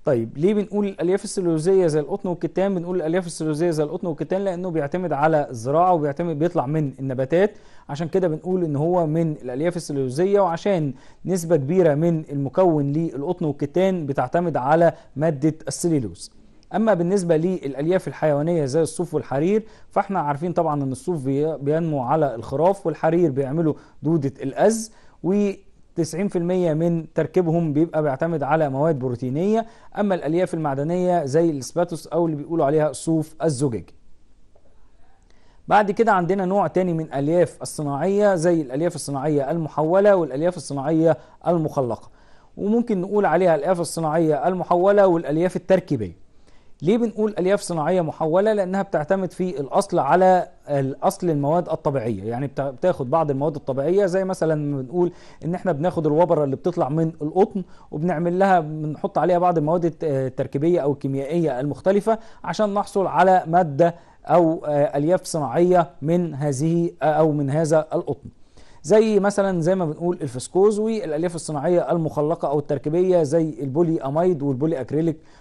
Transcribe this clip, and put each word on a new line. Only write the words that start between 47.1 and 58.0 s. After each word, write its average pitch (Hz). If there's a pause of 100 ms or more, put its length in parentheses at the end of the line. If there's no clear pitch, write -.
ألياف 196
صناعية 170
محولة؟ 165
لأنها 196
بتعتمد 185
في 180
الأصل 160
على 180 (220)
الأصل 143
المواد 151
الطبيعية، 123
يعني 117
بتا-، -
بتاخد 139
بعض 156
المواد 139
الطبيعية، 147
زي 190
مثلًا 160
ما 143
بنقول 170 (340)
إن 170
إحنا 180
بناخد 156
الوبرة 156
اللي 135
بتطلع 170
من 160 (100)
القطن 180 (280)
وبنعمل 175